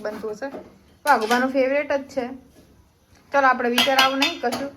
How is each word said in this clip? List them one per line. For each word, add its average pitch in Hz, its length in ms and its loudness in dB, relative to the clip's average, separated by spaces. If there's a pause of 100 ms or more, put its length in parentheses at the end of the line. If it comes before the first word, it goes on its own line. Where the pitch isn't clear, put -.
બનતું 214 280 -8
હશે. - 460 -12 (280)
વાઘુબાનું 247 480 2
ફેવરેટ 277 400 0
જ 277 100 -2
છે. 254 260 -6 (1040)
ચલો, 277 140 4
આપણે 247 240 2
વિચાર 254 280 2
આવું 269 200 4
નહીં 311 220 -2
કશું, 254 360 -4